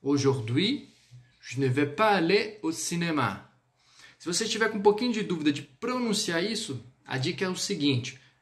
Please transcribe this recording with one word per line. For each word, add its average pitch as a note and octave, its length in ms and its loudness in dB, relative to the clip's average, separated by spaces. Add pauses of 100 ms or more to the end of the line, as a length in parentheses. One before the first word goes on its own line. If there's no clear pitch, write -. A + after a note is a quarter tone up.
Aujourd'hui, C3+ 840 0 (520)
je A#2+ 200 -8
ne C3+ 60 2
vais C3+ 200 2
pas G#3+ 240 2
aller F#3+ 520 2
au D#3+ 100 -2
cinéma. D#3 760 -2 (680)
Se - 80 -14
você F3 200 -2
tiver A3 220 0
com G3+ 100 -4
um G3 40 -4
pouquinho G#3 300 4
de G#3+ 100 -2
dúvida D#3 300 0
de C3 100 -4
pronunciar A3 840 -2
isso, G3 400 -6 (220)
a C3 120 -4
dica E3 260 -2
é F#3 40 -2
o F#3 80 -2
seguinte. C#3+ 640 0 (240)